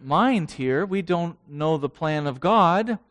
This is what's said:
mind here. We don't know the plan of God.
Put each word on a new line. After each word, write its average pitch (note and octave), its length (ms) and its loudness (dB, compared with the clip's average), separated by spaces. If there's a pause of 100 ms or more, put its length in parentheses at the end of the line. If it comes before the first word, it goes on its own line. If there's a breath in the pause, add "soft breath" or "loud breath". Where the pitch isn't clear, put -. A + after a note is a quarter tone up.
mind E3+ 520 0
here. C3+ 340 0
We F#3+ 160 -4
don't E3+ 360 -2 (100)
know D3+ 280 0
the C#3+ 120 -2
plan D3+ 400 -4
of C3 100 -8
God. G3+ 600 2 (100)